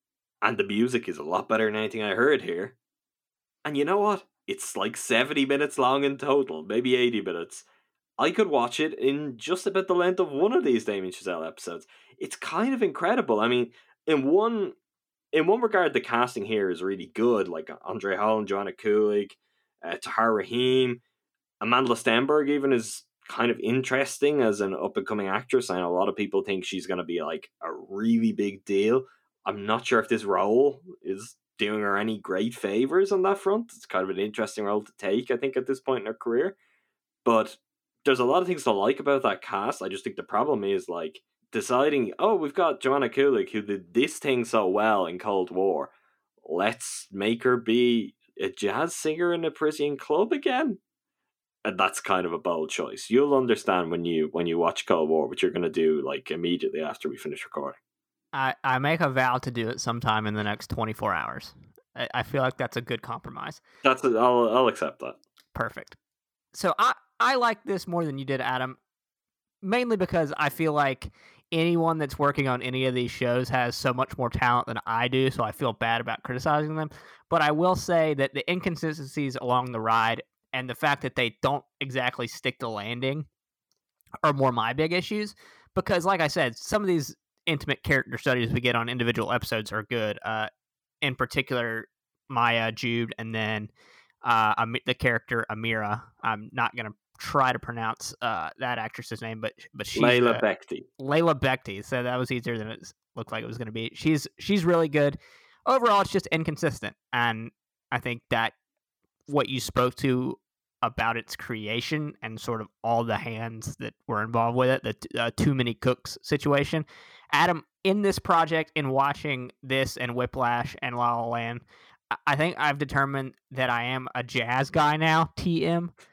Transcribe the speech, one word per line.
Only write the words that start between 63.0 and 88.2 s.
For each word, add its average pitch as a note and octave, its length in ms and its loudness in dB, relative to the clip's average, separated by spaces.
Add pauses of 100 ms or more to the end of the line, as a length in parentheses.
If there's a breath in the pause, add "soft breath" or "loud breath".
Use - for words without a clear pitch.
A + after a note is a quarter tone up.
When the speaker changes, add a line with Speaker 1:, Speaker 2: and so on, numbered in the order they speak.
Speaker 2:
compromise. - 580 -12 (220 soft breath)
Speaker 1:
That's C3 200 4
a, C#3 40 4
I'll, A#2+ 420 6
I'll B2 180 6
accept - 340 -2
that. B1+ 160 -12 (360)
Speaker 2:
Perfect. - 420 -8 (600)
So F#3 240 0
I, B3 140 2 (260)
I B3 160 2
like A#3 280 0
this F#3+ 240 -4
more E3+ 160 0
than D3 140 -4
you C3+ 80 -6
did, C3 160 -2
Adam, B2+ 360 -2 (840)
mainly A3+ 360 0
because E3+ 380 0
I D3 140 0
feel D#3 240 0
like C#3 380 0 (400 soft breath)
anyone E3 480 2
that's C#3+ 180 -4
working C#3+ 300 2
on B2 160 0
any C3 240 0
of B2+ 80 0
these B2 160 0
shows B2 380 0
has B2 260 0
so B2+ 180 0
much B2+ 240 -4
more B2 120 0
talent B2 360 2
than A#2+ 220 -6
I A2+ 220 0
do, C3 200 2
so B2+ 140 -2
I G#2+ 80 -2
feel B2 200 -2
bad A#2 300 0
about A2 220 -6
criticizing D3+ 520 -2
them. D#3 140 -4 (400 loud breath)
But E3 140 2
I D3+ 80 4
will F3 240 4
say D#3+ 400 2
that C#3 180 0
the C#3 180 -4
inconsistencies D#3 840 -4
along B2+ 360 0
the A#2 80 -4
ride A2+ 440 2 (300)
and B2+ 140 -4
the B2 80 -6
fact C#3+ 280 0
that C3 120 -4
they A#2+ 280 -2
don't C#3 200 0 (160)
exactly B2+ 480 -2
stick - 320 -6
the A#2+ 100 -6
landing A#2+ 560 -4 (1000)
are D3+ 100 4
more C3+ 180 2
my A#2 220 0
big D#3 180 -2
issues. G#3 440 -4 (400 soft breath)
Because, F#3 280 0
like F#3 180 2
I D#3 60 2
said, C#3 300 0
some - 240 -2
of G3+ 60 -2
these E3 280 0 (300)
intimate D3 380 -2
character B2+ 340 0
studies B2 360 0